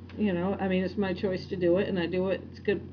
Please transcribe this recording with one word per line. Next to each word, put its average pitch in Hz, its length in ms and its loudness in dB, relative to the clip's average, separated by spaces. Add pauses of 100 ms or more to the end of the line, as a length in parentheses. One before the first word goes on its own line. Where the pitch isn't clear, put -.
(200)
you 208 140 2
know, 180 260 0
I 190 80 0
mean, 185 160 2
it's 180 140 -4
my 190 160 0
choice 185 320 -2
to 196 100 -6
do 175 220 4
it, 202 100 2
and 190 120 -2
I 165 80 0
do 180 220 0
it. - 200 0
It's - 100 -16
a - 40 -16
good 196 180 0 (100)